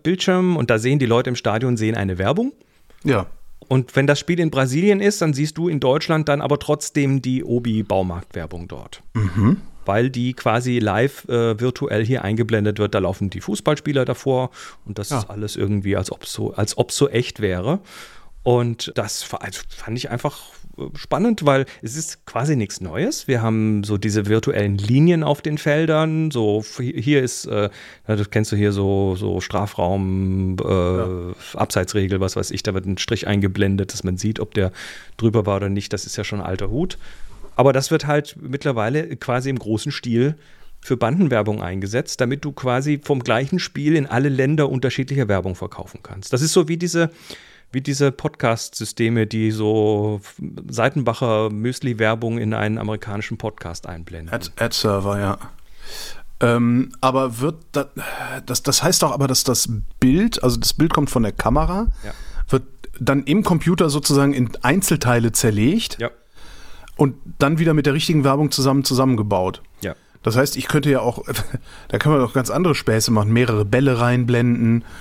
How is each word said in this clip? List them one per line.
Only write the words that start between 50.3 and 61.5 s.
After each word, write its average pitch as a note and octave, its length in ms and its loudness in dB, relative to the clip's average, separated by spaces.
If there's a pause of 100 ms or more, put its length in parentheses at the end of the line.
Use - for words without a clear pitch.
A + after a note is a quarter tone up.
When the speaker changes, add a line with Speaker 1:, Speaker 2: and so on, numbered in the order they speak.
Speaker 1:
Seitenbacher A#2 800 0
Müsli-Werbung A2+ 880 -2
in A2 160 -2
einen G#2+ 240 0
amerikanischen G#2+ 580 -6
Podcast - 500 -10
einblenden. E2+ 460 -12
Speaker 2:
Ad-, F2 240 -6
Ad-Server, G2+ 640 0
ja. G2 180 0 (1040)
Ähm, A#2+ 600 4
aber C3 400 0
wird D#3+ 160 -2 (160)
da, C#3 160 -2 (560)
das, - 180 -4
das - 180 2
heißt - 220 4
doch D3+ 80 4
aber, C#3 160 2
dass C3 160 2
das - 260 0 (300)
Bild, E3+ 440 4
also B2 140 4
das - 160 0
Bild D#3+ 200 4
kommt C#3+ 160 2
von A#2+ 140 2
der G2+ 100 0
Kamera, D#3+ 540 2 (180)